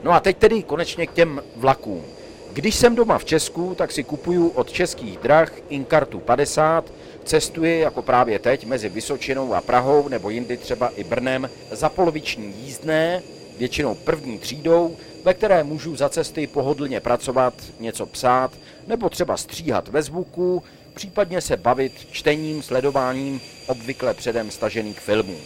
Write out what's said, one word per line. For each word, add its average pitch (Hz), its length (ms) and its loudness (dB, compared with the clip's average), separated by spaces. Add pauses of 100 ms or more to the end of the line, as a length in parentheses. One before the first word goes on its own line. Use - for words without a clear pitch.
No 151 80 2
a 165 80 8
teď 185 180 2
tedy 214 260 4
konečně 160 440 -4
k - 60 -16
těm 156 300 2 (120)
vlakům. 117 480 0 (500)
Když 214 220 0
jsem 240 200 6
doma 220 220 4
v - 80 -4
Česku, 170 500 0
tak 170 160 -2
si 139 120 -4
kupuju 165 440 0
od 127 240 0
Českých 123 460 -4
drah 151 340 6 (180)
inkartu 139 500 0
padesát, 151 760 2 (300)
cestuji 165 560 0
jako 131 220 0
právě 123 380 4
teď 127 260 0
mezi 113 240 -4
Vysočinou 127 640 -4
a 90 80 2
Prahou 135 460 4
nebo 104 220 -4
jindy 120 280 -4
třeba 123 320 -2
i 101 140 -8
Brnem 127 460 -2 (220)
za 151 180 0
poloviční 151 640 -2
jízdné, 156 680 -2 (360)
většinou 127 380 -2
první 135 440 -4
třídou, 165 580 0 (260)
ve 185 100 4
které 185 300 4
můžu 147 320 -6
za 135 140 0
cesty 151 380 -4
pohodlně 135 520 -2
pracovat, 123 540 0 (260)
něco 113 260 -6
psát 127 460 2 (360)
nebo 220 220 -2
třeba 131 280 -2
stříhat 131 500 -4
ve 139 140 0
zvuku, 175 640 -2 (300)
případně 185 480 -2
se 131 160 -2
bavit 131 540 0
čtením, 156 500 -2
sledováním 131 800 0 (260)
obvykle 123 460 -2
předem 110 380 -4
stažených 107 480 -4
filmů. 101 460 0